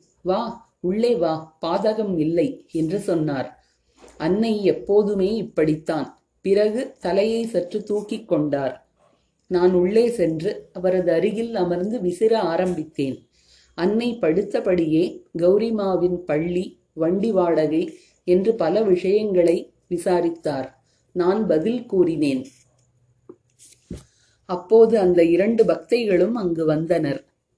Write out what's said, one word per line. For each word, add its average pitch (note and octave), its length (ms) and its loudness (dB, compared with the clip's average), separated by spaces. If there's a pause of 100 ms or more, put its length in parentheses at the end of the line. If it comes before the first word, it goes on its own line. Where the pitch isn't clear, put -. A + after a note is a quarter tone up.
(220)
"வா, A3 580 -6
உள்ளே A3 360 0
வா, D#3+ 460 -4
பாதகம் G3 560 -2
இல்லை" D#3 540 -2
என்று E3 280 -2
சொன்னார். D3+ 640 -4 (540)
அன்னை G#3 460 -2
எப்போதுமே G3+ 720 2
இப்படித்தான். D#3 840 -2 (240)
பிறகு G#3+ 580 0
தலையை A3 440 -2
சற்று G3+ 400 -4
தூக்கி G#3 420 -6
கொண்டார். C#3+ 640 -4 (600)
நான் F3+ 260 2
உள்ளே G#3 360 2
சென்று E3 640 -4
அவரது F3+ 380 0
அருகில் G#3+ 440 -2
அமர்ந்து F#3 440 -2
விசிற A3 340 0
ஆரம்பித்தேன். E3+ 920 -4 (480)
அன்னை A3 460 -2
படுத்தபடியே F3 1000 0 (140)
கௌரிமாவின் F#3 800 0
பள்ளி, F3 640 -4 (140)
வண்டி F#3+ 380 -2
வாடகை E3 680 0 (260)
என்று F#3+ 300 2
பல F3+ 280 0
விஷயங்களை F#3+ 920 2 (140)
விசாரித்தார். E3+ 960 -4 (280)
நான் F#3 360 0
பதில் A3 380 0
கூறினேன். D3+ 600 0 (2000)
அப்போது A3 540 4
அந்த F3 240 6
இரண்டு G3+ 400 4
பக்தைகளும் G3 680 0
அங்கு E3+ 320 -2
வந்தனர். D#3 600 -2 (320)